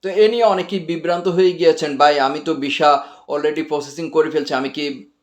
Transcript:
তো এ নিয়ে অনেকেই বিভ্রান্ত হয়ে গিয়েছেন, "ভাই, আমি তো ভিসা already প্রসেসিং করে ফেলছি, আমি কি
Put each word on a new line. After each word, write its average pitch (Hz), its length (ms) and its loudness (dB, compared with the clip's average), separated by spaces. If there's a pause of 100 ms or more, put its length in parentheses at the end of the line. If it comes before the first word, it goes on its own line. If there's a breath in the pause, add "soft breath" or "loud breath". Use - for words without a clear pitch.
তো 190 60 -6
এ 208 200 4
নিয়ে 233 160 0
অনেকেই 190 360 0
বিভ্রান্ত 170 480 -4
হয়ে 180 240 4
গিয়েছেন, 160 440 0
"ভাই, 147 240 4
আমি 139 200 0
তো 160 140 -4
ভিসা 143 500 0 (240 loud breath)
already 151 400 -4
প্রসেসিং 156 420 -8
করে 156 200 2
ফেলছি, 151 240 -4
আমি 135 140 -2
কি 147 160 -8 (380)